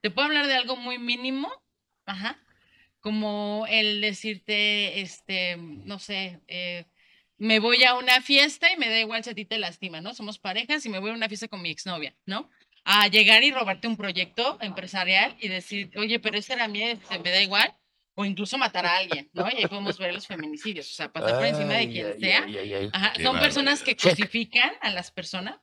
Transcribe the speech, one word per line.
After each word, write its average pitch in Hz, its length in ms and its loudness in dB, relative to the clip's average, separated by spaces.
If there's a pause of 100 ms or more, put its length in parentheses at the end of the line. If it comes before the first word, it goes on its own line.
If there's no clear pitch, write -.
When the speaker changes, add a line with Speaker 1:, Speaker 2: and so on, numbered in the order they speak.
Speaker 1:
te 214 100 -2
puedo 277 180 0
hablar 294 180 2
de 269 80 2
algo 254 220 0
muy 247 220 -8
mínimo, 254 520 -4 (560)
ajá, 196 320 -8 (640)
como 208 680 -4
el 214 320 2
decirte, 208 1000 -2
este, 180 580 -6
no 170 400 -14
sé, 190 500 -10
eh, 175 380 -8 (500)
me 220 240 2
voy 240 240 6
a 247 100 6
una 254 260 4
fiesta 285 520 4
y 370 40 -2
me 254 120 0
da 220 100 2
igual 226 240 0
si 240 80 -10
a 214 40 -8
ti 202 100 -8
te 220 140 -4
lastima, 175 420 -8
¿no? 202 140 -10
Somos 208 240 -12
parejas 233 480 -4
y - 20 -6
me 196 100 -4
voy 202 120 -4
a 233 40 -6
una 226 140 -2
fiesta 214 200 -8
con 190 140 -10
mi 170 80 -6
exnovia, 156 440 -8 (120)
¿no? 208 240 -6 (340)
A 208 240 8
llegar 220 360 8
y 285 80 6
robarte 220 340 -2
un 226 100 0
proyecto 196 640 -2
empresarial 190 800 0
y 214 80 -4
decir, 185 480 -6
"Oye, 220 220 0
pero 208 200 -2
ese 214 160 -4
era 240 140 0
mío, 208 200 -4
este, 220 320 -6
me 175 100 -2
da 190 120 4
igual". 202 320 2 (400)
O 202 100 -4
incluso 196 340 -4
matar 202 280 0
a 175 100 4
alguien, 170 360 -4
¿no? 180 160 -4
Y 254 100 -4
ahí 196 80 0
podemos 202 320 -6
ver 180 140 -4
los 190 140 -10
feminicidios, 156 640 -10
o - 40 -14
sea, - 180 -8
pasar 113 260 0
por 135 80 2
encima 208 280 0
de 226 120 2
Speaker 2:
Ay, 226 60 -8
Speaker 1:
quien - 140 -6
Speaker 2:
ay, 208 140 -6
Speaker 1:
sea. 202 240 4
Speaker 2:
ay, 208 140 -8
ay, 202 160 -6
ay. 196 180 -2
Speaker 1:
Ajá, 190 200 0
Speaker 3:
Qué - 100 -6
Speaker 1:
son 262 160 2
personas 277 420 2
Speaker 3:
barbaridad. - 40 -14
Speaker 1:
que 254 120 -2
Speaker 2:
Check. - 220 6
Speaker 1:
cosifican 233 640 0
a 226 100 -2
las 180 220 -8
personas. 190 500 -10